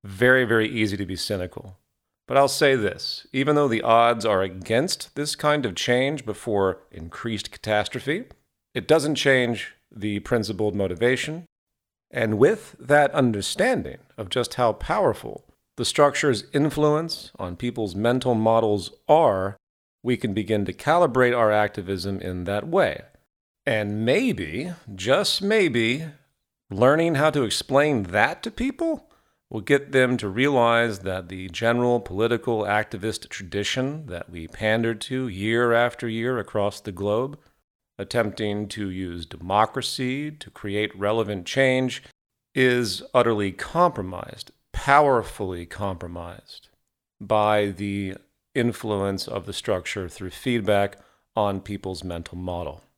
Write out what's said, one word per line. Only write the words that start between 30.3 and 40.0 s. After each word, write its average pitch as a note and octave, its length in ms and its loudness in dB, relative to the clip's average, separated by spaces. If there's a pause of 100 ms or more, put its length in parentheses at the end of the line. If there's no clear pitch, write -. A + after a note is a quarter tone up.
that F#2 280 -6
the F#2 200 -12
general A#2+ 520 2
political A2+ 640 0
activist G#2 640 -2
tradition C3 760 -4
that F2+ 220 -10
we E2+ 200 -12
pander A2+ 460 0
to B2+ 340 -6
year A2+ 440 0
after A#2 360 0
year A#2 300 -4
across G2+ 420 -2
the G#2 120 -10
globe, G#2+ 460 -2 (640)
attempting G#2 680 -4
to G2+ 220 -8
use F2 360 -8
democracy B2 1040 -2